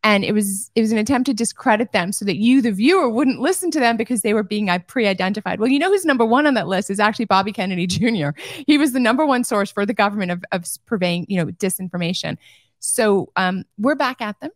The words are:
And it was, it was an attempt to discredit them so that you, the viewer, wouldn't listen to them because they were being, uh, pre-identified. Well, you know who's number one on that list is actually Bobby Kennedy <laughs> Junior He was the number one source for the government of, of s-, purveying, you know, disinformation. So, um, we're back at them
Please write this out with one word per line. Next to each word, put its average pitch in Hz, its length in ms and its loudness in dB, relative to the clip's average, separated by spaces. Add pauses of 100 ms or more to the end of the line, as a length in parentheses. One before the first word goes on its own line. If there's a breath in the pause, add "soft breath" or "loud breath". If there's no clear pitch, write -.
And 208 200 4
it - 80 -2
was, 202 440 -2
it 233 60 2
was 220 100 2
an 226 80 0
attempt 254 260 0
to 277 80 0
discredit 220 580 0
them 190 200 0
so - 120 -8
that 196 140 -2
you, 240 240 4
the 226 100 2
viewer, 262 380 2
wouldn't 233 320 0
listen 349 300 0
to 302 80 -2
them 233 180 2
because 233 240 -2
they 214 140 0
were 214 80 0
being, 208 260 -2
uh, 180 160 2
pre-identified. 196 760 -2
Well, 226 100 2
you 277 100 2
know 349 100 0
who's 392 160 2
number 269 180 2
one 240 220 4
on 285 80 4
that 190 140 -2
list 185 240 -2
is 202 80 -4
actually 214 260 2
Bobby 196 260 2
Kennedy 185 360 -4
<laughs> 180 100 -4
Junior 175 380 0 (320 loud breath)
He 294 100 4
was 285 160 2
the 262 60 0
number 247 260 2
one 247 180 2
source 202 280 -2
for 202 160 -2
the 202 80 -2
government 202 360 0
of, 175 200 -6
of 185 100 -2
s-, - 240 -12
purveying, 175 420 -2
you 202 100 -2
know, 165 100 0
disinformation. 175 920 -4 (420 soft breath)
So, - 580 0
um, 185 280 -2 (140)
we're 269 160 2
back 262 260 -4
at 208 180 -8
them 320 160 -12